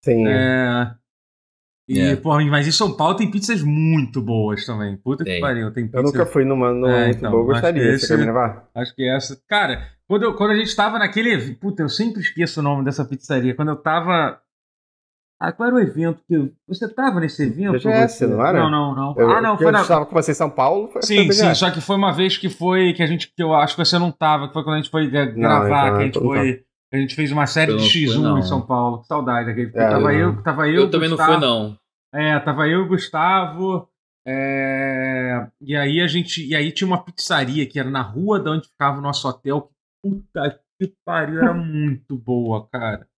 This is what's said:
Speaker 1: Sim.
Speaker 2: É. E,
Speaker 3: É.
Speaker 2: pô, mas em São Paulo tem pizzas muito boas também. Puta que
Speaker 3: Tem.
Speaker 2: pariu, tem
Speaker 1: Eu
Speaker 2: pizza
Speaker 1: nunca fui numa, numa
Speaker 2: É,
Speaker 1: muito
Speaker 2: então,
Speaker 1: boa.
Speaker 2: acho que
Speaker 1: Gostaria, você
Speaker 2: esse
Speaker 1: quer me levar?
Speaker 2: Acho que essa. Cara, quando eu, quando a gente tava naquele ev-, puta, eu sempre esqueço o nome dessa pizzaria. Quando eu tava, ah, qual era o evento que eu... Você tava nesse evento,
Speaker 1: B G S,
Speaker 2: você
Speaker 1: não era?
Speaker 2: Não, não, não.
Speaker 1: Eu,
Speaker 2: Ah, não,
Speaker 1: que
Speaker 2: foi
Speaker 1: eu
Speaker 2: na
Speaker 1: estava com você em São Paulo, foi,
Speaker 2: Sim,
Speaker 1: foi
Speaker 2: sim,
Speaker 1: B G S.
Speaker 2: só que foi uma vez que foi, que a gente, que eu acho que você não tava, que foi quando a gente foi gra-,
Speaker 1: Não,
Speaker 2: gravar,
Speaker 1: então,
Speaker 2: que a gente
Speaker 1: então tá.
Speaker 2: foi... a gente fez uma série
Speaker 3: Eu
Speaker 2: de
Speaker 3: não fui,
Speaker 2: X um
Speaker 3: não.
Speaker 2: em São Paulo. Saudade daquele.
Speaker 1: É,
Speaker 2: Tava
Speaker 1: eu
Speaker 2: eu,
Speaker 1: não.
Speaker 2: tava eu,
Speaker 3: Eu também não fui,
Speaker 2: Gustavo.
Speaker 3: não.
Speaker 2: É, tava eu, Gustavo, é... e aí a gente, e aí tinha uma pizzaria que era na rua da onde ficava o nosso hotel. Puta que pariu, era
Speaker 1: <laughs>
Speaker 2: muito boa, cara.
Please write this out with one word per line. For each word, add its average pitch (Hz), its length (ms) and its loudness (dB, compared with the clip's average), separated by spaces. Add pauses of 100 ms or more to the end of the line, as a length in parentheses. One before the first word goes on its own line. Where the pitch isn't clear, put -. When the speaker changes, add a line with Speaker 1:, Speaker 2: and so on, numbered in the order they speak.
Speaker 1:
Sim. 113 240 2
Speaker 2:
É. 127 640 0 (960)
E, 135 120 0
Speaker 3:
É. 135 160 2
Speaker 2:
pô, 147 300 0
mas 143 220 2
em 165 40 0
São 196 240 0
Paulo 165 180 0
tem 202 160 0
pizzas 202 320 -2
muito 147 580 2
boas 107 460 -2
também. 104 320 -6
Puta 135 260 -4
que 95 60 -4
Speaker 3:
Tem. 90 100 0
Speaker 2:
pariu, 117 320 -2
tem 120 120 -4
Speaker 1:
Eu 110 60 -6
Speaker 2:
pizza 127 120 -2
Speaker 1:
nunca 143 240 2
fui 143 180 2
numa, 127 280 2
numa 127 200 2
Speaker 2:
É, 123 140 4
Speaker 1:
muito 120 120 2
Speaker 2:
então, 117 120 -4
Speaker 1:
boa. 113 120 4
Speaker 2:
acho 120 60 2
que 139 40 4 (160)
Speaker 1:
Gostaria, 160 160 2
você 131 100 4
Speaker 2:
esse - 140 -2
Speaker 1:
quer 117 100 4
me - 80 4
levar? 113 480 -2
Speaker 2:
Acho 123 200 -8
que 127 140 -2
essa. 131 400 -4
Cara, 175 400 -2 (200)
quando 202 160 2
eu, 226 100 0
quando 208 160 0
a 208 60 4
gente 214 180 -2
tava 214 240 0
naquele 214 320 0
ev-, 131 300 -2
puta, 196 240 -4
eu 143 40 -2
sempre 220 320 -2
esqueço 160 380 -2
o 151 40 -2
nome 143 220 0
dessa 139 200 -2
pizzaria. 127 500 -2
Quando 151 140 -2
eu 147 80 -4
tava, 165 640 -2 (1000)
ah, 170 120 -2
qual 233 160 -2
era 254 80 2
o 247 40 6
evento 165 460 0
que 175 80 0
eu... 139 180 0 (140)
Você 190 260 -6
tava 247 280 0
nesse 151 240 -2
evento, 170 300 -2
Speaker 1:
B 127 40 0
G 190 100 0
S, 220 300 0
Speaker 2:
você 120 80 0
Speaker 1:
não 110 180 0
era? 170 140 2
Speaker 2:
Não, 156 120 2
não, 147 240 -2
não. 139 220 -6
Speaker 1:
Eu, - 140 4
Speaker 2:
Ah, 226 100 4
não, 226 160 0
Speaker 1:
que 156 60 0
Speaker 2:
foi 165 60 4
Speaker 1:
eu - 40 4
Speaker 2:
na 202 100 4
Speaker 1:
estava 165 240 2
com - 80 -16
você 160 180 0
em - 20 0
São 151 160 -2
Paulo, 175 380 0
foi, - 140 -8
Speaker 2:
Sim, 208 120 -2
Speaker 1:
foi 202 80 6
Speaker 2:
sim, 165 60 4
Speaker 1:
B 196 60 2
G 208 180 4
S. - 80 0
Speaker 2:
só 180 100 2
que 160 100 -6
foi 196 140 -2
uma 196 180 2
vez 185 240 0
que 185 120 -6
foi, 180 460 2
que 175 80 0
a 160 40 2
gente, 165 260 -2
que - 100 -10
eu 160 120 2
acho 147 220 2
que 170 80 0
você 180 120 2
não 175 140 2
tava, 151 380 0
que - 60 -14
foi 156 100 -4
quando 156 100 -2
a 156 40 0
gente 147 120 -6
foi 156 180 0
gra-, 139 180 0
Speaker 1:
Não, 113 140 -6
Speaker 2:
gravar, 110 460 2
Speaker 1:
então, 104 100 0
Speaker 2:
que 104 60 2
a - 40 2
gente - 120 -4
Speaker 1:
então 120 120 0
tá. 139 100 -2
Speaker 2:
foi... 131 220 -2 (320)
a - 40 0
gente 135 180 -2
fez 147 160 -2
uma 147 160 2
série 160 240 0
Speaker 3:
Eu 107 60 2
Speaker 2:
de 110 40 0
Speaker 3:
não - 80 4
fui, 170 160 4
Speaker 2:
X 117 100 2
um 151 60 2
Speaker 3:
não. - 160 2
Speaker 2:
em - 40 0
São 123 220 0
Paulo. 120 400 -2
Saudade 123 440 -2
daquele. 113 260 -2
Speaker 1:
É, 113 140 4
Speaker 2:
Tava 104 260 4
Speaker 1:
eu - 60 4
Speaker 2:
eu, - 140 2
Speaker 1:
não. - 80 -8
Speaker 2:
tava 151 260 0
eu, 151 140 2
Speaker 3:
Eu 190 80 4
também 160 200 2
não 160 60 0
fui, 156 100 2
Speaker 2:
Gustavo. 156 180 4
Speaker 3:
não. 107 340 -2 (360)
Speaker 2:
É, 151 240 0
tava 151 300 0
eu, 180 180 2
Gustavo, 180 1000 0 (380)
é... 135 1200 -2 (140)
e 147 160 -4
aí 143 240 0
a 175 60 2
gente, 170 400 -4
e 151 80 -2
aí 151 180 0
tinha 190 140 -2
uma 180 180 0
pizzaria 143 600 -2
que - 120 -8
era 131 120 -4
na 135 120 -4
rua 170 380 -4
da 151 120 -4
onde 156 160 -4
ficava 139 300 -2
o 139 40 -10
nosso 139 260 -4
hotel. 139 400 -4 (340)
Puta 185 560 -6 (220)
que 190 120 -4 (120)
pariu, 160 360 -4
era 226 120 4
Speaker 1:
<laughs> - 20 -2
Speaker 2:
muito 151 600 -4
boa, 117 520 -2
cara. 110 380 -6 (120)